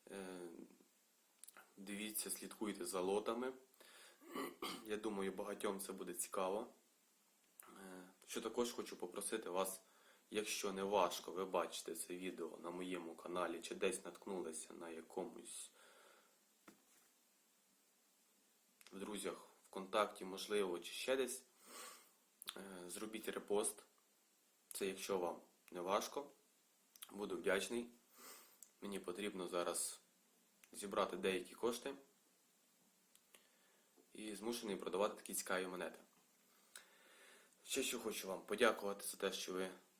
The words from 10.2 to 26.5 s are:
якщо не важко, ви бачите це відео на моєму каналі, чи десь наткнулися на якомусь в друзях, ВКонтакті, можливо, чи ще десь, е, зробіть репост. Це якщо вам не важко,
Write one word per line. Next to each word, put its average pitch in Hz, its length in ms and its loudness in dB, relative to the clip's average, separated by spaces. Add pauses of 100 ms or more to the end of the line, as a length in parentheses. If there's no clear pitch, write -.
якщо 104 420 0
не 95 100 0
важко, 95 500 4
ви 92 120 0
бачите 85 500 0
це 87 220 -4
відео 87 460 -4
на 85 80 -4
моєму 87 440 -4
каналі, 87 460 -2
чи - 140 -6
десь 95 300 2
наткнулися 85 680 -4
на 82 160 -8
якомусь - 800 -6 (3250)
в 101 60 -10
друзях, 95 540 -4 (200)
ВКонтакті, 98 520 2
можливо, 95 540 2
чи - 140 -8
ще - 240 2
десь, 123 260 0 (1120)
е, 92 340 -8
зробіть 107 380 -4
репост. - 560 2 (880)
Це - 140 2
якщо 95 320 2
вам 85 220 2 (300)
не 90 100 -4
важко, 107 460 2 (840)